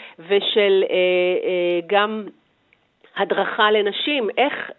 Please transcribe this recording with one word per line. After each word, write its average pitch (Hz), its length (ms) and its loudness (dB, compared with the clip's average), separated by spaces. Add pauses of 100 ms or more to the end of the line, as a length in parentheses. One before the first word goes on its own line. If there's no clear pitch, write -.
(200)
ושל, 196 680 2
אה, - 60 -2 (480)
אה, 175 440 0
גם 208 360 0 (920)
הדרכה 196 540 0
לנשים, 214 680 -2
איך, - 420 -2